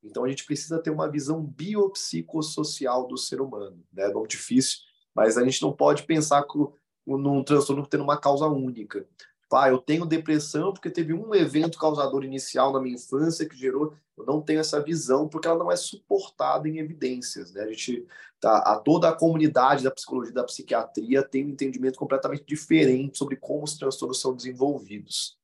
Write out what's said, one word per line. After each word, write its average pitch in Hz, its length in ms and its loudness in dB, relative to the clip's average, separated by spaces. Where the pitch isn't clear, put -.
Então, 113 220 -6
a 131 40 0
gente 139 180 -6
precisa 156 320 -4
ter 160 120 -4
uma 151 200 -2
visão 147 320 -2
biopsicossocial 151 1600 -2
do 127 120 -10
ser 127 220 -6
humano, 101 520 -8
né? 95 120 -4
É 101 80 0
nome 107 160 -4
difícil, - 500 0
mas 113 220 4
a 123 80 4
gente 131 160 0
não 147 120 0
pode 147 320 4
pensar 151 400 2
que - 120 -10
o, 147 160 0
o, 139 140 -2
num 139 260 2
transtorno 139 420 2
tendo 147 180 -2
uma 143 140 2
causa 143 280 2
única. 123 540 -2
Tipo, - 560 -4
"Ah, 135 120 8
eu 131 100 6
tenho 160 280 0
depressão 156 680 0
porque 180 160 -8
teve 160 240 -2
um 214 220 -4
evento 156 440 2
causador 143 460 0
inicial 135 480 0
na 135 80 2
minha 127 140 -4
infância 156 520 -2
que 151 100 -16
gerou", 131 380 -2
eu - 80 -16
não 151 160 0
tenho 156 200 0
essa 151 200 0
visão 147 480 0
porque 156 180 -6
ela 165 120 2
não 175 120 -2
é 175 60 2
suportada 151 920 -2
em 160 120 -4
evidências, 135 760 -8
né? 98 100 -8
A 110 60 -6
gente 117 380 -6
tá, 110 200 6
a, 107 200 4
toda 165 300 4
a 160 60 4
comunidade 151 720 4
da 135 60 2
psicologia 123 400 -6
e 117 40 -18
da 123 100 0
psiquiatria 120 800 0
tem 135 240 -2
um 147 40 -6
entendimento 131 480 -2
completamente 139 460 -2
diferente 139 720 2
sobre 131 200 -4
como 147 280 -6
os - 140 -8
transtornos 131 420 -4
são 131 140 -2
desenvolvidos. 127 1080 -4